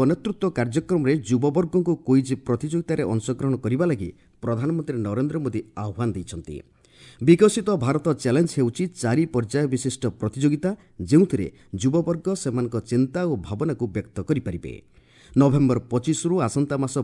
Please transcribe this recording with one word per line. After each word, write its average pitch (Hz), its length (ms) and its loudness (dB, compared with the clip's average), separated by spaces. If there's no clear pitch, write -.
ନେତୃତ୍ୱ 180 520 -2
କାର୍ଯ୍ୟକ୍ରମରେ 139 580 0
ଯୁବବର୍ଗଙ୍କୁ 151 680 2
କୁଇଜ୍ 131 280 4
ପ୍ରତିଯୋଗିତାରେ 151 580 -2
ଅଂଶଗ୍ରହଣ 117 540 -2
କରିବା 127 300 0
ଲାଗି 101 240 -2
ପ୍ରଧାନମନ୍ତ୍ରୀ 135 580 -2
ନରେନ୍ଦ୍ର 120 400 -2
ମୋଦି 113 220 -4
ଆହ୍ୱାନ 107 360 -4
ଦେଇଛନ୍ତି। 82 440 -10
ବିକଶିତ 185 480 6
ଭାରତ 143 280 2
ଚ୍ୟାଲେଞ୍ଜ 131 400 2
ହେଉଛି 131 320 0
ଚାରି 123 260 2
ପର୍ଯ୍ୟାୟ 123 400 -2
ବିଶିଷ୍ଟ 127 380 -4
ପ୍ରତିଯୋଗିତା, 147 500 0
ଯେଉଁଥିରେ 120 460 4
ଯୁବବର୍ଗ 160 520 0
ସେମାନଙ୍କ 123 440 -4
ଚିନ୍ତା 127 440 0
ଓ 160 120 -2
ଭାବନାକୁ 107 520 -4
ବ୍ୟକ୍ତ 95 320 -8
କରିପାରିବେ। 117 540 -4
ନଭେମ୍ବର 131 460 4
ପଚିଶରୁ 156 520 0
ଆସନ୍ତା 139 360 0
ମାସ 135 280 -2